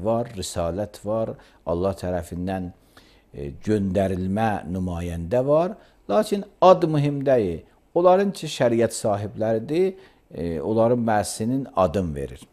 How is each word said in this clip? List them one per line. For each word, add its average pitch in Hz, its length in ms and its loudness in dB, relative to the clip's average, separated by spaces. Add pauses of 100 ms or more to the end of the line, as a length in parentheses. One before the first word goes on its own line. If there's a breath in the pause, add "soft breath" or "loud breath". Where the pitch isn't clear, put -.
var, 113 340 -2
risalət 90 680 -6
var, 113 280 -4 (320 loud breath)
Allah 92 320 -2
tərəfindən, 90 720 -6 (640 soft breath)
e, 71 160 -10 (160)
göndərilmə 98 1040 0
nümayəndə 87 800 -4
var. 165 260 2 (360 loud breath)
Lakin 208 360 0 (160)
ad 175 240 8
mühüm 143 400 0
deyil. 104 380 2 (320 soft breath)
Onların 185 400 4
ki, - 160 -8
şəriət 117 420 2
sahibləridir, 113 1000 -2 (420 loud breath)
e, 82 260 -4
onların 113 460 2
bəhsinin 113 580 0 (100)
adını 90 400 0
verir. 65 260 -10 (120)